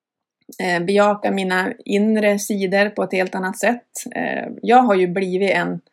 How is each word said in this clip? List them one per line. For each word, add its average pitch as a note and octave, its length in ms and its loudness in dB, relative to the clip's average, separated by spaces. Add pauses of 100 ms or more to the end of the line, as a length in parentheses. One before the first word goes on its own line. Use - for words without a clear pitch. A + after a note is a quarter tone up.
(580)
eh, F3 260 -2
bejakar G3+ 480 2
mina F#3+ 400 -2 (120)
inre G#3 540 2
sidor G3 500 0
på G3+ 140 -6
ett F#3 100 -4
helt F#3 220 -2
annat F#3 240 -6
sätt. A#3 300 -2 (260)
Eh, E3 340 -6 (140)
jag A#3 200 6
har G#3+ 120 2
ju F#3 120 2
blivit F#3 440 -2
en, F3 300 -2 (120)